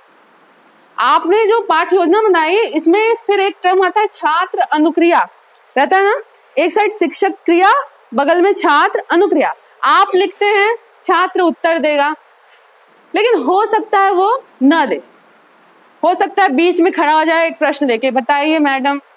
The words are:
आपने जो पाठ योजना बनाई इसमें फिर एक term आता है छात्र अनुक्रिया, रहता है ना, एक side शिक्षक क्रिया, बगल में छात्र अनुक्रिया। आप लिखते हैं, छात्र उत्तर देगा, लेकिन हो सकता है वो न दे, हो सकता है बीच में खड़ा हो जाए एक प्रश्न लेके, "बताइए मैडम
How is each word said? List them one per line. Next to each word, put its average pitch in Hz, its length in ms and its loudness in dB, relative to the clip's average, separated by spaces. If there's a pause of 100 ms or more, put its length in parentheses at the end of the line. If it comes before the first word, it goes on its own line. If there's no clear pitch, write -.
(1000)
आपने 330 480 2
जो 453 140 0
पाठ 349 320 -2
योजना 359 280 2
बनाई 359 380 2
इसमें 359 560 0
फिर 392 260 -2
एक 392 220 -2
term 370 220 2
आता 359 160 0
है 427 60 0
छात्र 349 520 -4
अनुक्रिया, 311 720 0 (480)
रहता 285 200 0
है 392 80 2
ना, 453 160 0 (380)
एक 311 140 0
side 415 200 0
शिक्षक 381 400 -2 (120)
क्रिया, 359 280 2 (420)
बगल 294 280 0
में 392 100 2
छात्र 381 580 0
अनुक्रिया। 311 440 0 (300)
आप 359 300 2
लिखते 381 320 0
हैं, 415 300 0 (280)
छात्र 359 360 0
उत्तर 330 380 0
देगा, 294 360 0 (1000)
लेकिन 427 280 0
हो 359 240 0
सकता 427 320 -2
है 392 120 2
वो 392 340 -2 (180)
न 294 240 2
दे, 170 160 -6 (1000)
हो 339 100 2
सकता 392 280 -2
है 381 60 2
बीच 339 320 0
में 330 120 2
खड़ा 302 200 0
हो 311 120 2
जाए 330 220 0
एक 330 120 -8
प्रश्न 294 280 -2
लेके, 240 240 -2
"बताइए 285 480 -2
मैडम 277 420 -2 (160)